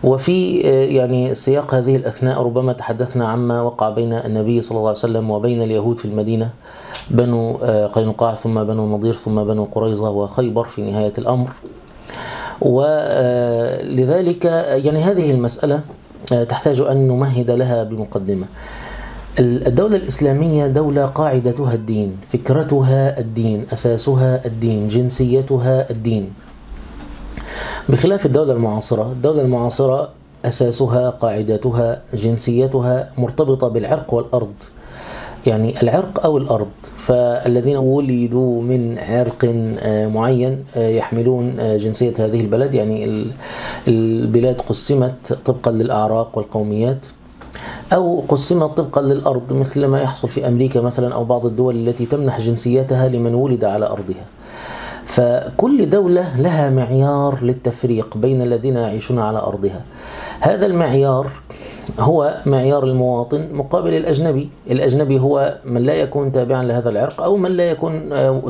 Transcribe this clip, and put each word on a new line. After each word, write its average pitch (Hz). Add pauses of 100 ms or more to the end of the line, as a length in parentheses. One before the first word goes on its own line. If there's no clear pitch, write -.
وفي، 143
آه، 135
يعني 127
سياق 135
هذه 131
الأثناء 127
ربما 123
تحدثنا 117
عما 120
وقع 110
بين 117
النبي 113
صلى 113
الله 110
عليه 107
وسلم 113
وبين 117
اليهود 110
في -
المدينة، 110 (600)
بنو، 117
آه، 107
قينقاع، 110
ثم 110
بنو 107
النضير، 107
ثم 107
بنو 107
قريظة 110
وخيبر 107
في 104
نهاية 104
الأمر. 123 (1120)
ولذلك، 135
آه، 165
يعني 151
هذه 180
المسألة، 139 (520)
آه، 120
تحتاج 131
أن 135
نمهد 123
لها 123
بمقدمة. 101 (920)
ال-، 120
الدولة 185
الإسلامية 147
دولة 143
قاعدتها 131
الدين، 107 (160)
فكرتها 135
الدين، 113
أساسها 127
الدين، 113
جنسيتها 127
الدين، 110 (1600)
بخلاف 165
الدولة 139
المعاصرة. 110
الدولة 127
المعاصرة 127 (360)
أساسها، 123
قاعدتها، 113 (120)
جنسيتها 123
مرتبطة 131
بالعرق 120
والأرض، 117 (920)
يعني 110
العرق 175
أو 156
الأرض. 113 (300)
فالذين 123
ولدوا 127
من 120
عرق، 117 (240)
آه، 107
معين، 127 (120)
آه، 113
يحملون، 120
آه، 110
جنسية 110
هذه 110
البلد، 117
يعني 107
ال-، 110 (580)
البلاد 117
قسمت 127
طبقا 123
للأعراق 110
والقوميات، 107 (840)
أو 175
قسمت 151
طبقا 143
للأرض، 135
مثل 135
ما 135
يحصل 131
في -
أمريكا 123
مثلا، 123
أو 117
بعض 120
الدول 117
التي 120
تمنح 139
جنسيتها 127
لمن 117
ولد 123
على 104
أرضها. 95 (800)
فكل 147
دولة 180
لها 151
معيار 135
للتفريق 120
بين 127
الذين 120
يعيشون 110
على 110
أرضها. 101 (600)
هذا 180
المعيار 139 (680)
هو 151 (120)
معيار 135
المواطن 127
مقابل 165
الأجنبي. 156 (220)
الأجنبي 135
هو 139
من 120
لا 143
يكون 143
تابعا 127
لهذا 120
العرق، 117
أو 185
من 185
لا 175
يكون، 156
آه، 135